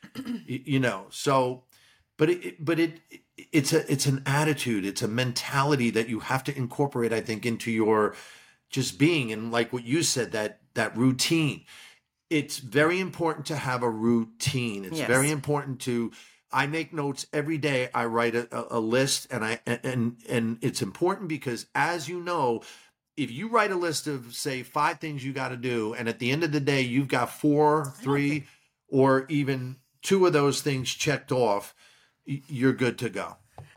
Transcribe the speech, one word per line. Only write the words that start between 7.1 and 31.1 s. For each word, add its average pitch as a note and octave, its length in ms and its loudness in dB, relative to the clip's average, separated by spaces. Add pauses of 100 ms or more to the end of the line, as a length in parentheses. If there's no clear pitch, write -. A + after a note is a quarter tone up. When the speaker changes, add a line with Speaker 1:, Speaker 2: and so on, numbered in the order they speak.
Speaker 1:
I G#2+ 80 0
think, G#2+ 240 -4
into A#2 240 -2
your G#2+ 440 4 (540)
just - 300 -2
being. C#3+ 340 4
And A2 180 -6
like A#2 220 0
what A#2+ 120 -6
you D3 180 2
said, A2+ 300 0
that, G#2+ 280 -4 (140)
that A2 240 0
routine, C3 680 2 (640)
it's D3+ 300 -2
very D3 420 2
important D#3+ 460 -4
to D#3 100 -4
have B2+ 260 -2
a B2 60 2
routine. A2+ 960 0
It's D#3 140 -8
Speaker 2:
Yes. A#2+ 100 -2
Speaker 1:
very C3 220 4
important C#3+ 520 -4
to, A#2+ 300 -2 (400)
I C3+ 140 2
make D#3 260 -4
notes C#3+ 400 -6
every D3+ 240 -2
day. C3+ 380 0
I A#2+ 100 0
write A#2 300 0
a, A#2+ 200 -4
a, A#2+ 240 -4
a - 20 2
list B2+ 500 2
and A#2+ 120 -4
I, A2+ 220 -2
and, A#2+ 180 -2
and, A#2+ 340 -2 (120)
and A#2 320 -2
it's B2 220 -2
important F3 460 -2
because C3 360 -6 (100)
as D3+ 320 0
you F3 140 -8
know, D3+ 400 0 (560)
if B2 140 -4
you E3 180 -8
write A3 220 2
a F#3+ 60 -2
list E3+ 300 -2
of, A#2+ 280 -6
say, C3 280 -4
five D3+ 360 -2
things D3 260 -8
you C3+ 100 -6
gotta B2+ 220 -6
do, A#2 380 -2
and A#2+ 140 -4
at A#2 100 -2
the A#2+ 120 0
end D#3+ 140 0
of D3+ 80 0
the D3 80 0
day, C#3 200 2
you've B2+ 280 0
got B2+ 220 0
four, D3+ 500 4
Speaker 2:
I D3 40 -2
don't C3+ 120 -10
Speaker 1:
three, C#3+ 340 0
Speaker 2:
think D3 160 -4 (420)
Speaker 1:
or C3 400 4
even C3 480 -2 (260)
two F#3+ 240 4
of E3+ 60 6
those C#3+ 300 4
things C3 280 -2
checked - 400 -2